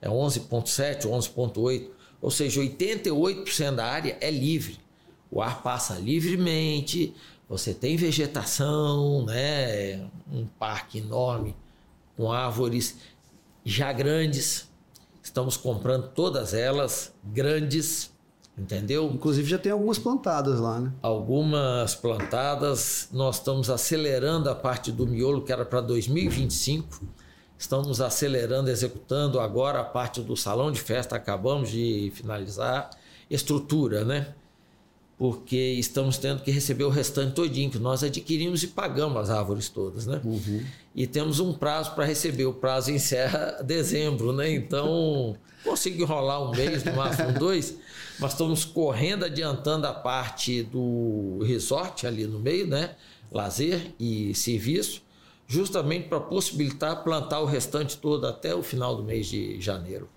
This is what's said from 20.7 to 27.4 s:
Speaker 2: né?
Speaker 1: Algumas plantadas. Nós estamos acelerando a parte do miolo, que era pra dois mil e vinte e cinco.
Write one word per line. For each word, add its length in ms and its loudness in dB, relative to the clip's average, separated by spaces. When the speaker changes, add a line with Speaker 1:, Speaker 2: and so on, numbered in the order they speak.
Speaker 2:
né? 120 -2
Speaker 1:
Algumas 920 2
plantadas. 1160 0
Nós 240 2
estamos 320 0
acelerando 800 2
a 60 2
parte 360 -2
do 160 2
miolo, 360 2
que 100 -2
era 120 0
pra 180 2
dois 260 2
mil 160 4
e 40 2
vinte 240 2
e 20 -2
cinco. 500 -2